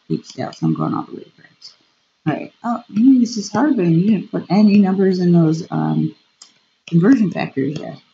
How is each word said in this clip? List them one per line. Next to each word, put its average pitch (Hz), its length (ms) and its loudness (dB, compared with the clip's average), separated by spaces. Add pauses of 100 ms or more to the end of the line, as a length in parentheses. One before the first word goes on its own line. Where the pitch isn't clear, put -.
(100)
H 78 160 -6
C - 160 -14
L, - 100 -8
so - 140 -6
I'm 80 80 0
going 78 180 -4
all - 120 -8
the - 100 -18
way - 80 -16
to - 80 -20
grams. - 440 -20 (520)
All 147 80 -2
right, - 180 -12 (120)
oh, 240 240 -6
you 202 160 -2
knew 262 160 6
this 226 160 -2
is 202 140 -8
hard, 262 260 0
but 180 100 0
you 170 240 2
didn't 196 200 -2
put - 200 -8
any 208 280 4
numbers 190 400 2
in 175 140 2
those, 160 380 2
um, 156 440 -2 (720)
conversion 185 440 2
factors 147 480 -6
yet. 139 220 -14 (140)